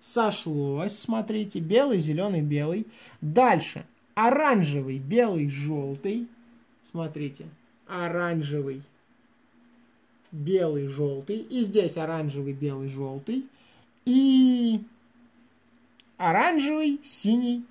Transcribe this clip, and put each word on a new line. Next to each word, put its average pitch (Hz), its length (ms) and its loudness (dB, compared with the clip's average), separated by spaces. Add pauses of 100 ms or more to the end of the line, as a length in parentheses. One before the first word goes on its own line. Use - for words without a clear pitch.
Сошлось, 160 960 -2
смотрите. 214 640 -4
Белый, 214 400 2
зелёный, 160 420 0
белый. 151 460 -2 (340)
Дальше 170 640 2 (300)
оранжевый, 202 840 2
белый, 165 520 2
жёлтый. 147 800 -4 (560)
Смотрите. 156 640 -8 (420)
Оранжевый, 165 960 -4 (1500)
белый, 156 560 0
жёлтый. 139 500 -4
И 247 240 -4
здесь 190 360 0
оранжевый, 151 560 -4
белый, 135 360 -6
жёлтый. 139 560 -6 (600)
И 254 760 6 (1400)
оранжевый, 285 880 2
синий, 240 640 0